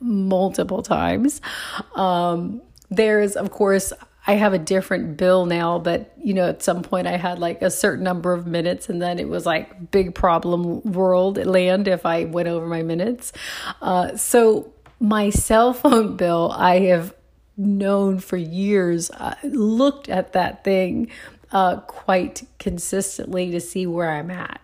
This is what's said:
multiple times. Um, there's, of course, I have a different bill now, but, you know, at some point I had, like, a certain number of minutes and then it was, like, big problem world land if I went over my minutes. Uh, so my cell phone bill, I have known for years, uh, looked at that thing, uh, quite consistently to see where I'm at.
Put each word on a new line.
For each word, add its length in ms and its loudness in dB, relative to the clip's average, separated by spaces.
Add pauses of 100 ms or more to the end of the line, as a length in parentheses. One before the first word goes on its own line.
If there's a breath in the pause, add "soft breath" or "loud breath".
multiple 840 0
times. 580 0 (540 loud breath)
Um, 680 0 (280)
there's, 480 2
of 140 -4
course, 420 0 (340)
I 60 4
have 200 4
a 60 2
different 580 -2
bill 280 4
now, 340 0
but, 420 -4
you 120 -2
know, 140 2
at 140 -4
some 220 0
point 240 -4
I 80 -2
had, 240 -4
like, 220 -4
a 100 2
certain 320 0
number 300 0
of 120 -4
minutes 440 -4
and 120 -4
then 160 -2
it 120 -6
was, 160 -4
like, 440 -4
big 240 2
problem 680 0
world 560 2
land 500 2
if 180 0
I 200 0
went 240 -4
over 180 -4
my 160 -4
minutes. 480 -4 (500 loud breath)
Uh, 360 0
so 560 4 (260)
my 300 2
cell 440 4
phone 440 2
bill, 360 2
I 340 6
have 260 2 (440)
known 640 0
for 180 -6
years, 720 0
uh, 320 -8
looked 680 0
at 240 -2
that 300 -2
thing, 460 0 (420 loud breath)
uh, 300 2
quite 600 -2 (160)
consistently 920 -4
to 80 -4
see 260 -6
where 240 -2
I'm 220 -4
at. 320 -12